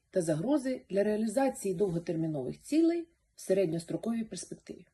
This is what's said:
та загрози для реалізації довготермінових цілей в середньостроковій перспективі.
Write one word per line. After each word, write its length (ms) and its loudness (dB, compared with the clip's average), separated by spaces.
та 120 2
загрози 680 0
для 140 2
реалізації 680 0
довготермінових 880 -2
цілей 460 2
в 60 -20
середньостроковій 840 0
перспективі. 680 -12